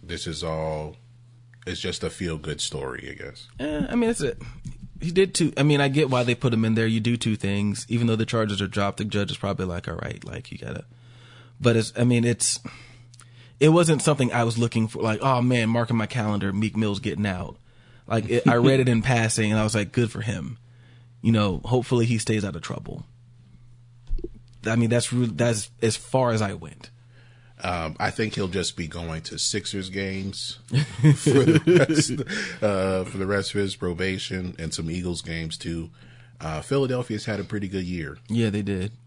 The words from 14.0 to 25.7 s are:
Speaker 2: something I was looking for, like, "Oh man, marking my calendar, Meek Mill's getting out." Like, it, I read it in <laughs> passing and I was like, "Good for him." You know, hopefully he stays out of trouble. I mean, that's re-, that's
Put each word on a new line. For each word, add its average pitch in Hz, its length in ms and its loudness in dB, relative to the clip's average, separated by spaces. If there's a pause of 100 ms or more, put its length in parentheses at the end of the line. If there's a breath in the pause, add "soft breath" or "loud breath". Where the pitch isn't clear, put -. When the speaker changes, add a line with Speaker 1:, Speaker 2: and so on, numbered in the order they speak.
Speaker 2:
something 135 320 2
I 120 120 2
was 113 120 0
looking 117 300 2
for, - 160 -6
like, 107 180 0
"Oh 127 200 2
man, 123 280 4
marking 117 280 2
my 107 100 0
calendar, 104 460 0
Meek 104 240 0
Mill's 104 220 0
getting 104 280 -2
out." 90 300 -6 (500 soft breath)
Like, 110 220 0
it, 120 180 4
I 120 80 6
read 131 240 6
it 127 100 4
in 113 120 4
<laughs> - 20 -2
passing 113 480 2
and 110 80 4
I 107 40 2
was 110 120 0
like, 104 160 0
"Good 117 200 2
for - 100 -8
him." 110 360 -6 (640 soft breath)
You 113 100 2
know, 104 340 2
hopefully 120 420 2
he 120 100 2
stays 107 260 0
out 95 120 -4
of 82 80 -10
trouble. - 420 -10 (1600)
I 110 100 2
mean, 117 140 4
that's 120 240 2
re-, 123 140 2
that's 113 420 0 (120)